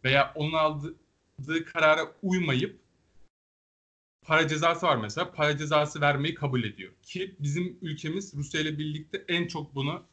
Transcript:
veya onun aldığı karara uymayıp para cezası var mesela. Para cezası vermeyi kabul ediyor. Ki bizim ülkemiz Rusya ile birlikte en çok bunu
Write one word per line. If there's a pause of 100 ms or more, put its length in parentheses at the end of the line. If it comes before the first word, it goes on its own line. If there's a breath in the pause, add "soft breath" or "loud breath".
veya
onun
aldığı
karara (100)
uymayıp (1500)
para
cezası
var
mesela.
Para
cezası
vermeyi
kabul
ediyor. (100)
Ki
bizim
ülkemiz
Rusya
ile
birlikte
en
çok
bunu (100)